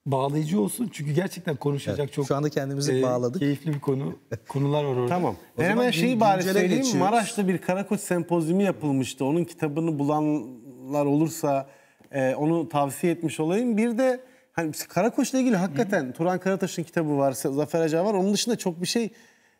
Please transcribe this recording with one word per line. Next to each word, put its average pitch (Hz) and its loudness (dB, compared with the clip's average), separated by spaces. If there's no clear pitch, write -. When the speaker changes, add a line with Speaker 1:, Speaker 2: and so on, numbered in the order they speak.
Speaker 1:
Bağlayıcı 147 0
olsun 202 -2
çünkü 147 -4
gerçekten 170 -2
konuşacak 139 -2
Speaker 2:
Evet, 143 -4
Speaker 1:
çok, 143 -2
Speaker 2:
şu 139 0
anda 147 0
kendimizi 139 -2
Speaker 1:
e, 131 4
Speaker 2:
bağladık. 123 0
Speaker 1:
keyifli 143 -2
bir 139 -4
konu, 143 -2
konular 143 0
var 135 -2
orada. 123 0
Speaker 3:
Tamam. 165 0
Speaker 2:
O - -18
Speaker 3:
Ben 156 2
Speaker 2:
zaman - 2
Speaker 3:
hemen 240 2
Speaker 2:
gün-, 165 0
Speaker 3:
şeyi 240 2
bari 202 6
Speaker 2:
güncele 185 0
Speaker 3:
söyleyeyim. 185 2
Speaker 2:
geçiyoruz. 208 2
Speaker 3:
Maraş'ta 208 0
bir 175 2
Karakoç 196 -2
sempozyumu 170 0
yapılmıştı. 139 0
Onun 160 2
kitabını 156 -2
bulanlar 143 -2
olursa, 143 0
e, 131 0
onu 156 0
tavsiye 147 0
etmiş 160 -4
olayım. 208 0
Bir 226 0
de 254 2
hani 160 -2
Karakoç'la 233 0
ilgili 247 4
hakikaten 175 0
Turan 175 0
Karataş'ın 190 -2
kitabı 151 0
var, 139 4
Zafer 147 -2
Acar 165 2
var. 214 0
Onun 190 2
dışında 233 0
çok 175 -4
bir 180 -4
şey, 233 -2